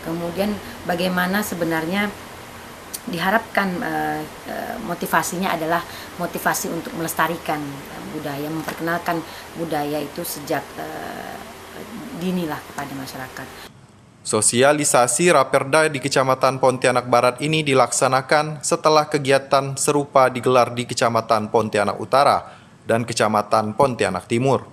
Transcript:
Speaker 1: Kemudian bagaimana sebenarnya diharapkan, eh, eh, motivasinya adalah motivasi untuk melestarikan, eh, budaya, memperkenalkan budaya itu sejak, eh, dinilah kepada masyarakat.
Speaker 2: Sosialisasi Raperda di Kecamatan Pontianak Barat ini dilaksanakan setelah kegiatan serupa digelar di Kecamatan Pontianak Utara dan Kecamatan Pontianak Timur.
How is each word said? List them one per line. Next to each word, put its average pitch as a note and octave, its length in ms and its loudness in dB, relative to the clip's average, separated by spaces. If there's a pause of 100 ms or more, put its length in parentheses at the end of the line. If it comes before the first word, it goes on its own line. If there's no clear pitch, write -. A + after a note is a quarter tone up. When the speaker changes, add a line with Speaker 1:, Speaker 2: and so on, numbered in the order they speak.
Speaker 1:
Kemudian E3+ 480 -4 (320)
bagaimana F3+ 560 0
sebenarnya F3 720 -2 (920)
diharapkan, F#3+ 640 0 (140)
eh, D#3 400 -4 (260)
eh, - 360 -8
motivasinya F3 720 -2
adalah D#3+ 260 0 (380)
motivasi F3 520 -2
untuk E3 240 -8
melestarikan, E3 640 -2
eh, C#3+ 440 -10 (120)
budaya, D3 320 -6
memperkenalkan E3 720 -4 (400)
budaya D3+ 400 -2
itu D3 240 -8
sejak, D3 400 -4 (160)
eh, - 560 -10 (840)
dinilah E3+ 400 -2 (120)
kepada C#3 240 -10
masyarakat. C3 520 -10 (760)
Speaker 2:
Sosialisasi C#3 1120 4
Raperda C#3+ 560 4
di C#3 80 -4
Kecamatan C3 640 2
Pontianak B2+ 480 4
Barat B2 320 4
ini D#3 200 0
dilaksanakan C#3 1000 2
setelah D#3 480 4
kegiatan C3+ 640 2
serupa C#3+ 560 4
digelar B2 400 4
di A#2+ 160 -4
Kecamatan A2+ 640 0
Pontianak G#2 480 0
Utara B2 440 4 (440)
dan A#2 160 2
Kecamatan A2 680 2
Pontianak G#2+ 580 0
Timur. B2 420 2